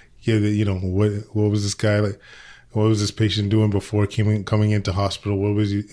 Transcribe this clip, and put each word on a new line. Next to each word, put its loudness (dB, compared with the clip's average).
yeah, 2
the, 0
you 0
know, -2
what, 0
what 2
was 0
this -4
guy 0
like? -2
What 2
was 2
this -2
patient -2
doing 4
before 0
came -2
in, 0
coming 2
into -2
hospital? -2
What 0
was 0
he, -2